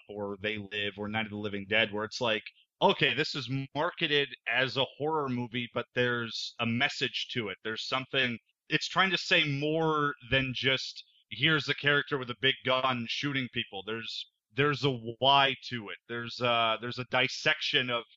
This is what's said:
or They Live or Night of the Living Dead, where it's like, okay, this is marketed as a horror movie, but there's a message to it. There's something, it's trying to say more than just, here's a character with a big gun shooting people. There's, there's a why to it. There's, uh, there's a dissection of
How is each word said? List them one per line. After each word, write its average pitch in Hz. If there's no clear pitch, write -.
or 101
They 107
Live 101
or 104
Night 110
of 101
the 104
Living 101
Dead, 107
where 107
it's -
like, 110
okay, 156
this 143
is 123
marketed 147
as 123
a 135
horror 151
movie, 120
but 120
there's 120
a 117
message 123
to 110
it. 92
There's 110
something, 131
it's -
trying 185
to 175
say 175
more 151
than 131
just, -
here's 139
a 139
character 143
with 127
a 123
big 135
gun 127
shooting 135
people. 107
There's, 113
there's 139
a 143
why 139
to 113
it. 87
There's, 117
uh, 117
there's 120
a 123
dissection 131
of 120